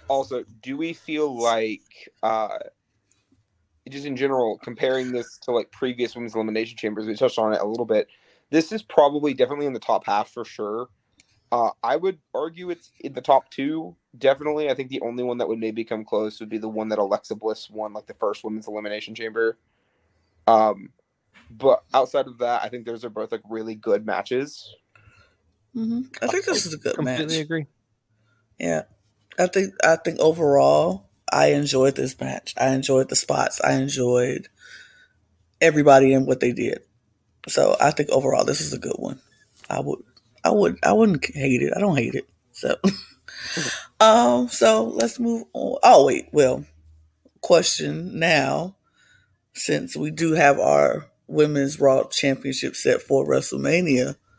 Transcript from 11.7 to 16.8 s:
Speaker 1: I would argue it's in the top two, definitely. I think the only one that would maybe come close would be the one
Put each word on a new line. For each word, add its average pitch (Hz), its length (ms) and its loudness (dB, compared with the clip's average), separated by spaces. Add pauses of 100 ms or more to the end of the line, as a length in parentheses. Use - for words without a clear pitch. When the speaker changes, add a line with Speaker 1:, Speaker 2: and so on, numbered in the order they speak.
Speaker 1:
I 123 140 -2
would 170 240 -4 (160)
argue 165 340 -8
it's - 300 -12
in 139 140 -12
the 131 80 -10
top 135 280 2
two, 160 460 -8 (200)
definitely. 143 540 0
I 127 60 -2
think 131 140 -8
the 131 120 -8
only 120 220 -6
one 123 160 -4
that 107 80 -2
would 113 100 -4
maybe 113 260 -6
come 110 220 -10
close 107 340 -6
would 110 100 -14
be 110 100 -8
the 110 100 -10
one 110 200 -6